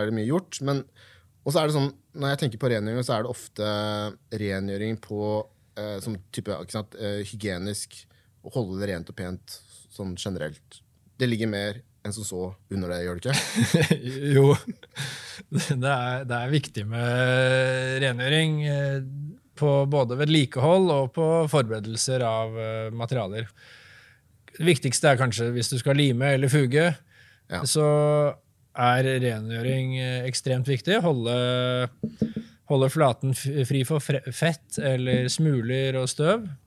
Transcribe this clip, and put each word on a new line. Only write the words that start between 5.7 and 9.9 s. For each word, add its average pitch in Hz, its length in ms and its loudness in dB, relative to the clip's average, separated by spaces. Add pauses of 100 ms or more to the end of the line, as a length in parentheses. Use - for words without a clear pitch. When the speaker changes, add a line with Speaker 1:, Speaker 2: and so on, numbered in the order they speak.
Speaker 1:
eh, 104 240 -8
som 107 160 -8 (160)
type, 104 180 -8
ikke 87 220 -8
sant, 107 260 -8
eh, 104 240 -4
hygienisk, 101 840 -8 (400)
å - 80 -18
holde 95 280 -4
det 101 120 -4
rent 87 160 -8
og - 80 -16
pent, 92 440 -12 (360)